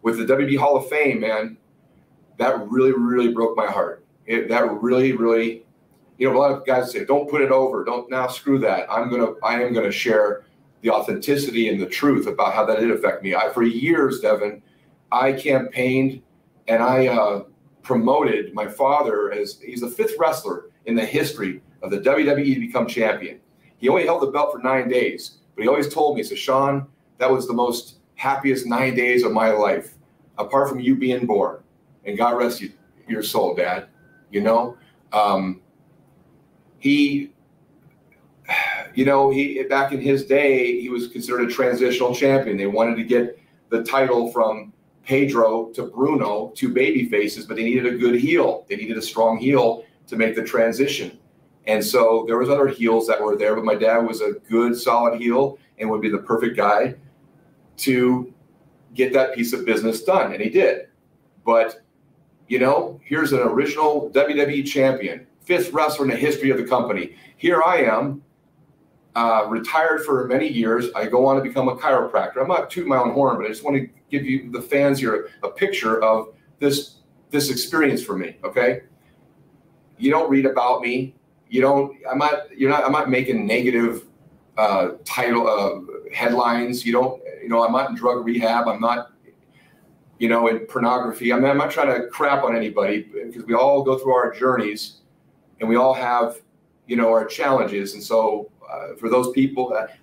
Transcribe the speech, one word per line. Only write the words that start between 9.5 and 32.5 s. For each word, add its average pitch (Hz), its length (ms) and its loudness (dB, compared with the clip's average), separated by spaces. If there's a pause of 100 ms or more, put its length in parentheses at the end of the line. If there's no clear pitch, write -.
am 120 120 -2
gonna 104 180 0
share 107 520 0 (360)
the 113 100 0
authenticity 117 800 0
and 98 100 -2
the 92 80 -2
truth 135 400 2
about - 280 0
how - 100 2
that 110 160 2
did 117 100 2
affect - 320 0
me." 95 120 -2
I, 95 160 0
for 120 140 0
years, 135 560 2
Devin, 104 420 0 (500)
I 131 200 2
campaigned 131 920 0 (460)
and 113 140 4
I, 131 260 4
uh, 104 360 0 (380)
promoted 127 720 0
my 104 120 -6
father 113 680 0
as, 104 300 -6
he's 120 180 -10
the 117 80 -6
fifth - 300 -2
wrestler 151 520 -2 (140)
in 117 100 -2
the 113 100 2
history 107 580 -4 (200)
of 95 80 -8
the 101 100 -4
W 143 260 2
W 143 180 2
E 135 100 2
to 120 60 -4
become 117 260 -2
champion. 107 540 -4 (360)
He 117 120 0
only 170 160 2
held 165 180 2
the 139 40 0
belt 147 260 -2
for 120 60 -8
nine 127 300 0
days, - 500 -2 (160)
but 104 80 -8
he 113 60 2
always 143 240 2
told 147 240 0
me, 110 60 -4
he - 60 -8
said, - 100 -8
"Sean, 139 480 0 (320)
that 127 120 2
was 131 160 0
the 120 80 -6
most 120 420 -2 (180)
happiest 131 520 -2
nine 123 280 -2
days 123 280 2
of 107 100 0
my 110 200 2
life, 104 420 0 (420)
apart 139 320 0
from 127 120 -6
you 131 160 4
being 127 280 0
born. 98 380 -2 (420)
And 101 140 -8
God 120 180 2
rest 120 240 -2